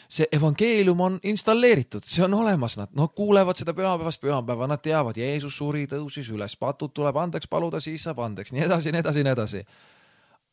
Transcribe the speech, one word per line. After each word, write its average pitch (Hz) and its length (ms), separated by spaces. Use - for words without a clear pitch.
see 156 220
evangeelium 180 680
on 185 220
installeeritud, 214 840
see - 180
on 190 80
olemas, 196 460
nad, 101 160
no, 160 120
kuulevad 196 520
seda 165 160
pühapäevast 170 480
pühapäeva, 127 440
nad 147 160
teavad, 147 360
Jeesus 139 380
suri, 147 300
tõusis 139 480
üles, 104 240
patud 139 360
tuleb 143 240
andeks 165 280
paluda, 165 360
siis 156 240
saab 147 160
andeks, 107 320
nii 135 120
edasi, 165 240
nii 170 120
edasi, 147 200
nii 135 120
edasi. 101 280